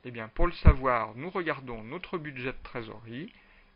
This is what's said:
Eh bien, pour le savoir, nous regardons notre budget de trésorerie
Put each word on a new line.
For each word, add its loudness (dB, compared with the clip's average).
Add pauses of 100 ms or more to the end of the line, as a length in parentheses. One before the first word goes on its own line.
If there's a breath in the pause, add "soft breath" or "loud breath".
Eh -10
bien, -10
pour 4
le 0
savoir, 6
nous -10
regardons -6
notre -10
budget -8
de -12
trésorerie -12 (460 loud breath)